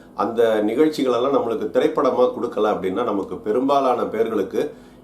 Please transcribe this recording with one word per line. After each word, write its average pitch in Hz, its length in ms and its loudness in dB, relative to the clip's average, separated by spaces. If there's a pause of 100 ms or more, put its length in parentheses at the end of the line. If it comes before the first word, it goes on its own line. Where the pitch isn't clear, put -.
(160)
அந்த 110 460 2
நிகழ்ச்சிகளெல்லாம் 127 720 0
நம்மளுக்கு 110 360 -2
திரைப்படமா 127 560 2
கொடுக்கல 110 460 0
அப்படின்னா 95 320 -2
நமக்கு 101 320 -4
பெரும்பாலான 127 680 0
பேர்களுக்கு 107 720 -2 (300)